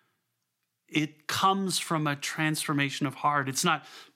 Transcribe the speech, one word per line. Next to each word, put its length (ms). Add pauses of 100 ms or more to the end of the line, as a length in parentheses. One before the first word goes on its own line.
(880)
It 380
comes 540
from 260
a 80
transformation 920
of 80
heart. 320
It's 160
not 200 (320)